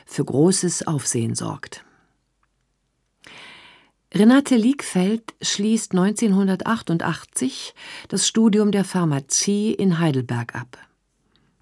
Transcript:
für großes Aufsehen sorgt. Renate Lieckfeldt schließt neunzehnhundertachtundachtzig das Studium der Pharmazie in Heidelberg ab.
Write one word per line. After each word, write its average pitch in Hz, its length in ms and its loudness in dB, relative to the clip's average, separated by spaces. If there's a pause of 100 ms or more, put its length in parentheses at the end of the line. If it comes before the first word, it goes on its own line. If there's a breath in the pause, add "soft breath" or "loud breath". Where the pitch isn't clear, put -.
für - 200 -6
großes 175 600 0
Aufsehen 120 480 -2
sorgt. - 480 -10 (2250 loud breath)
Renate 254 400 6
Lieckfeldt 226 840 0
schließt 220 540 -2
neunzehnhundertachtundachtzig 196 1800 -2 (360 loud breath)
das 190 180 -2
Studium 214 440 2
der 196 140 0
Pharmazie 185 880 -2
in 185 240 0
Heidelberg 123 560 -2
ab. 120 240 -14 (840)